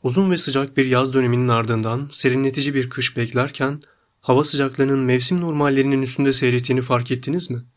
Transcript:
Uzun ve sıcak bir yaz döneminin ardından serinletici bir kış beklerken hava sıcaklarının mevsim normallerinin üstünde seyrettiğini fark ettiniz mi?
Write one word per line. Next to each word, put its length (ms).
Uzun 280
ve 60
sıcak 400
bir 100
yaz 280
döneminin 340
ardından 600
serinletici 640
bir 160
kış 260
beklerken 680
hava 240
sıcaklarının 540
mevsim 420
normallerinin 640
üstünde 300
seyrettiğini 500
fark 280
ettiniz 400
mi? 120